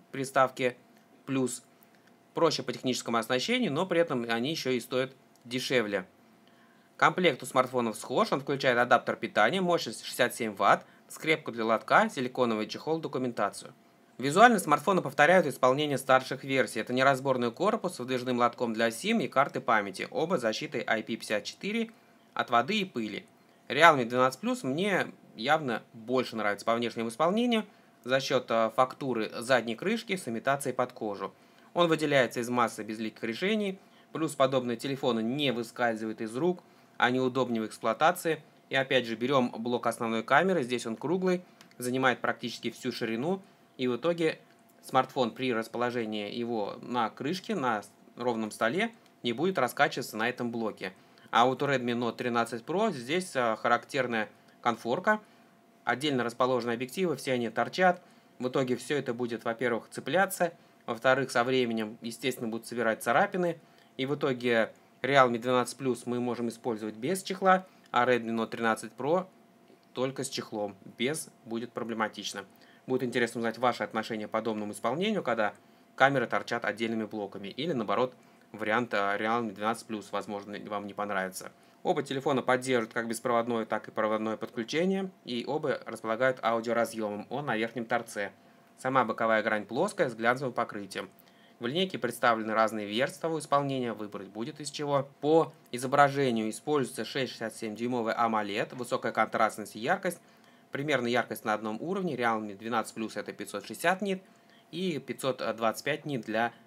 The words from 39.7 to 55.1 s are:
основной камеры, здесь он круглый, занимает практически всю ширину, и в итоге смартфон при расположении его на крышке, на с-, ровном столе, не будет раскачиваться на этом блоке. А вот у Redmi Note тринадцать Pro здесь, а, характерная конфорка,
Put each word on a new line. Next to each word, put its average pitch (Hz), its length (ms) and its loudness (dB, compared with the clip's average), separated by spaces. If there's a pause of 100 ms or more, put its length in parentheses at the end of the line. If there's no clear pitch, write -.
основной 113 380 -2
камеры, 165 400 4
здесь 120 200 -4
он 113 120 -6
круглый, 180 480 0 (320)
занимает 123 440 0
практически 117 520 -4
всю - 180 -6
ширину, 123 500 -2 (360)
и 127 100 -2
в 123 80 0
итоге 165 460 0 (420)
смартфон 127 480 2
при 127 240 -2
расположении 113 760 -2
его 117 540 -4
на 117 260 -2
крышке, 185 460 -6
на 120 300 0
с-, - 60 -20 (260)
ровном 113 340 -2
столе, 160 400 0 (320)
не 120 100 -2
будет 170 260 0
раскачиваться 131 580 0
на 110 120 0
этом 120 220 -4
блоке. 110 420 -6 (380)
А 117 160 6
вот 131 160 0
у 143 40 0
Redmi 123 300 0
Note 117 200 -2
тринадцать 117 480 -2
Pro 202 260 0
здесь, 151 460 -4
а, 120 180 2
характерная 120 760 0 (320)
конфорка, 127 600 0 (640)